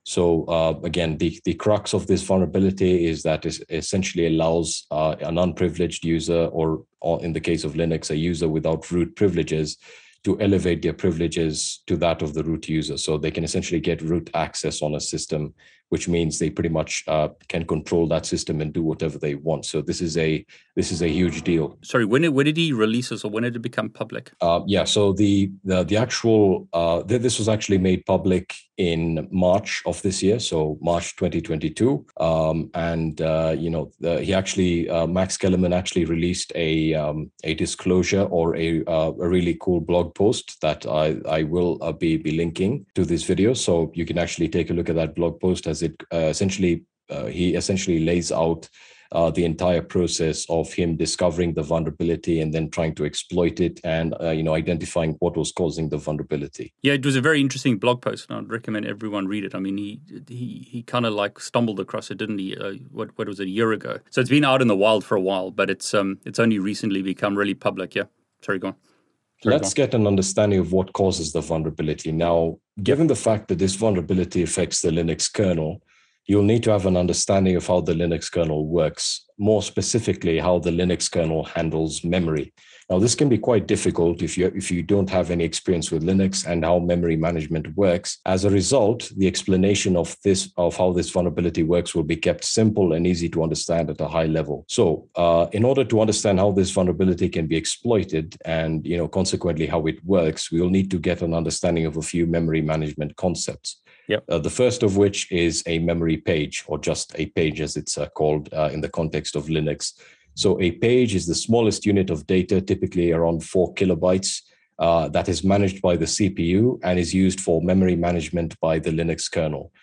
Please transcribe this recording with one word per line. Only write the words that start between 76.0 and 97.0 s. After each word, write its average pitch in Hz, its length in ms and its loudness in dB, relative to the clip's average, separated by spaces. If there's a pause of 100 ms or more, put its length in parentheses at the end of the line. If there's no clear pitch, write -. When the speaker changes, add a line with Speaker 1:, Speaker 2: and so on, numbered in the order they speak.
Speaker 1:
you'll 101 120 6
need 113 200 4
to 117 80 2
have 101 140 2
an 92 100 4
understanding 90 600 2
of 82 100 -2
how 90 140 2
the 82 140 0
Linux 82 360 -2
kernel 78 360 0
works, 78 580 -2 (140)
more 104 240 2
specifically 92 760 -2
how 87 200 2
the 85 120 0
Linux 87 400 0
kernel 80 320 0
handles 80 640 -4
memory. 82 480 -2 (380)
Now, 92 80 4
this 117 160 4
can 143 160 2
be 110 80 6
quite 110 280 2
difficult 85 540 0
if 82 160 -4
you, 92 180 2
if 95 160 -6
you 87 120 0
don't 98 260 2
have 90 220 0
any 85 140 0
experience 82 460 0
with 78 120 0
Linux 95 440 2
and 85 200 0
how 87 140 4
memory 87 360 2
management 80 600 -2
works. 92 480 0
As 92 180 2
a 101 60 4
result, 104 680 2
the 95 100 4
explanation 95 680 2
of 85 260 -2
this, 95 360 2
of 87 180 0
how 92 160 4
this 85 160 0
vulnerability 87 540 0
works 85 320 2
will 85 80 2
be 78 140 0
kept - 280 -2
simple 107 480 2
and 85 140 2
easy 85 240 0
to 82 120 0
understand 80 460 0
at 78 140 -8
a 73 60 -2
high 82 180 0
level. 78 420 -2
So, 87 480 2
uh, 85 360 4
in 104 120 2
order 131 200 4
to 113 180 2
understand 104 380 2
how 101 120 4
this 92 180 2
vulnerability 90 600 2